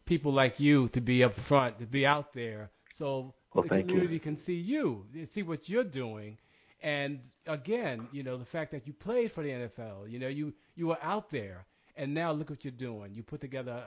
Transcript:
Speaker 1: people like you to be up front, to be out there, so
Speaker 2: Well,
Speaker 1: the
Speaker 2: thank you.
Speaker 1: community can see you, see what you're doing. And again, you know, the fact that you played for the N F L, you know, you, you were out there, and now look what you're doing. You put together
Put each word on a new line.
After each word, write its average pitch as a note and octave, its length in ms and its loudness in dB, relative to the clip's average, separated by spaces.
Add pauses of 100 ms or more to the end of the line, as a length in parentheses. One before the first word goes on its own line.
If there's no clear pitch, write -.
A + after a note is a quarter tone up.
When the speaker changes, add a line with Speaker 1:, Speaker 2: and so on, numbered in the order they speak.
Speaker 1:
people D3 280 2
like C3+ 260 4
you C#3+ 300 8
to B2 120 0
be B2 220 6
up A#2+ 120 8
front, C3 440 4
to A#2+ 80 -10
be C3+ 200 2
out C#3+ 260 2
there, A2 380 -8 (220)
so C3+ 420 -4 (200)
Speaker 2:
Well, F3 80 4
Speaker 1:
the E3+ 60 -4
Speaker 2:
thank F#3+ 180 2
you. F3+ 60 -2
Speaker 1:
community F3 260 2
can D3+ 180 -4
see F3 180 -4
you, F3 520 -2 (240)
see G#3 140 -6
what E3 240 -6
you're A3+ 160 2
doing. A2 540 -8 (440)
And C#3+ 380 -2 (260)
again, D3 640 -4
you C#3 140 -8
know, B2+ 120 -4
the B2+ 80 -10
fact D#3+ 280 -6
that C3+ 160 -10
you D3 40 -10
played A#3 380 -2
for D#3+ 140 -6
the C#3+ 80 -2
N B2 100 -6
F A#2 160 -10
L, G#2 300 -12
you A#2 100 -10
know, C3 80 -4
you, D3 280 -4 (200)
you E3+ 140 -2
were E3 140 0
out G3+ 280 -4
there, G2 360 -6 (300)
and C#3+ 180 -4
now E3 160 0
look D3+ 180 -4
what D3 160 -10
you're C#3 60 -8
doing. A#2 420 -10
You A2 120 -12
put D3+ 160 -10
together B2+ 460 -8